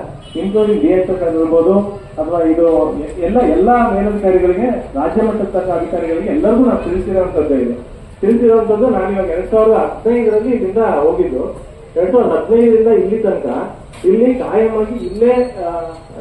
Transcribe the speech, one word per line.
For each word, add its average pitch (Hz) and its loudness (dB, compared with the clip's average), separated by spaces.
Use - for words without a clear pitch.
ಇನ್ಕ್ಲೂಡಿಂಗ್ 208 0
ಡಿ 160 4
ಎಚ್ 185 2
ಎಸ್ 185 -2
ಆಗಿರ್ಬೋದು, 165 2
ಅಥವಾ 170 -2
ಇದು 160 2
ಎ-, 151 -8
ಎಲ್ಲ, 202 0
ಎಲ್ಲ 208 2
ಮೇಲಧಿಕಾರಿಗಳಿಗೆ, 196 0
ರಾಜ್ಯ 240 -4
ಮಟ್ಟದ 208 -2
ತನಕ 185 -4
ಅಧಿಕಾರಿಗಳಿಗೆ 165 -4
ಎಲ್ಲರಿಗೂ 240 2
ನಾವು - 0
ತಿಳಿಸಿರೋಂಥದ್ದು 175 -2
ಇದೆ. 120 -2
ತಿಳಿಸಿರೋಂಥದ್ದು, 226 2
ನಾನು 190 -2
ಇವಾಗ 185 -2
ಎರಡ್ 180 -4
ಸಾವಿರದ 220 4
ಹದಿನೈದರಲ್ಲಿ 226 0
ಇಲ್ಲಿಂದ 196 -2
ಹೋಗಿದ್ದು. 170 0
ಎರಡ್ 180 0
ಸಾವಿರದ 202 4
ಹದಿನೈದರಿಂದ 220 4
ಇಲ್ಲಿ 208 2
ತನಕ 151 -4
ಇಲ್ಲಿ 233 4
ಕಾಯಮಾಗಿ 220 -2
ಇಲ್ಲೇ, 220 2
ಆ, 185 -4